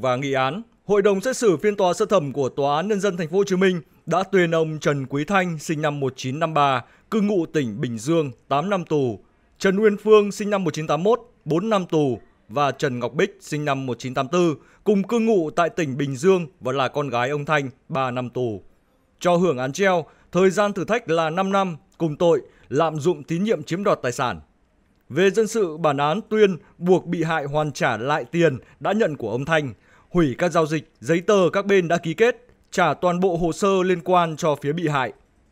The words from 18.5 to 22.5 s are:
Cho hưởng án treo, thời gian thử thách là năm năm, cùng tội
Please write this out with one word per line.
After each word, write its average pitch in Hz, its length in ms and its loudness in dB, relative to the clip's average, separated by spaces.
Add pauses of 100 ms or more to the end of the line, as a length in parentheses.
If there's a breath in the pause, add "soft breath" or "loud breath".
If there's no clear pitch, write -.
Cho 175 160 2
hưởng 170 220 2
án 131 140 -4
treo, 180 320 0 (280 soft breath)
thời 190 180 4
gian 202 220 0
thử 190 120 -4
thách 233 260 -2
là 160 200 2
năm 190 220 -2
năm, 190 240 0 (220)
cùng 156 180 -2
tội 170 260 4 (260 soft breath)